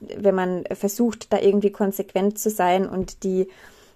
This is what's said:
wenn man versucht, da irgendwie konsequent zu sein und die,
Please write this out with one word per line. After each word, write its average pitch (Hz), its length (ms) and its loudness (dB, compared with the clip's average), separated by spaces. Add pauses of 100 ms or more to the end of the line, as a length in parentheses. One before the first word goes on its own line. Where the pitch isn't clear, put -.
(180)
wenn 196 180 2
man 180 360 -2
versucht, 214 640 -2
da 196 60 4
irgendwie 202 320 4
konsequent 202 680 -2
zu 220 120 -2
sein 185 380 2
und - 360 -8
die, 190 240 0 (480)